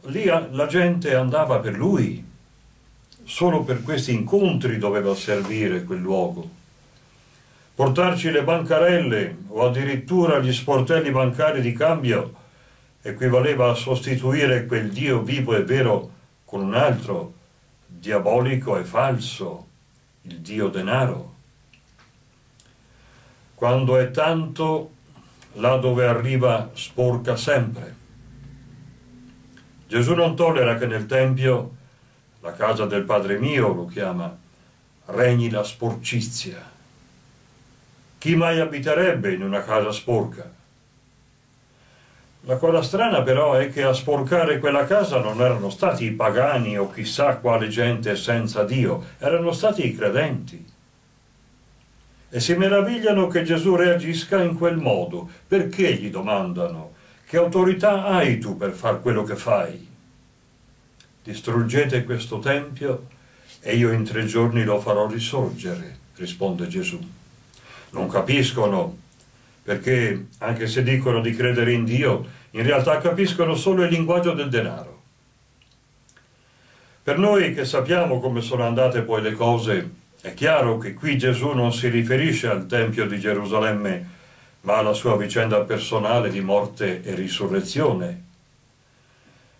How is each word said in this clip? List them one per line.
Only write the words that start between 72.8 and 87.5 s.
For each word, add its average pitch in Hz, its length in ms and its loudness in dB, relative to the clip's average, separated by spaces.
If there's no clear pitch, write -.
capiscono 175 560 0
solo 185 280 2
il 165 60 2
linguaggio 170 440 2
del 143 140 -4
denaro. - 540 -4
Per 143 160 0
noi 190 380 4
che 139 100 -2
sappiamo 135 540 0
come 123 220 -2
sono 123 220 -2
andate 120 380 2
poi 110 220 -2
le 107 100 -2
cose, 110 560 0
è 92 140 -12
chiaro 135 420 2
che 101 160 -8
qui 143 240 -2
Gesù 127 320 0
non 120 240 0
si 123 160 -2
riferisce 123 580 0
al 98 200 -2
Tempio 113 400 0
di 101 120 -4
Gerusalemme, 101 880 -2
ma 101 160 0
alla 107 160 2
sua 107 240 0
vicenda 107 440 0
personale 107 680 -2
di 98 120 -4
morte 101 600 -2
e 98 140 -8
risurrezione. 95 1080 -2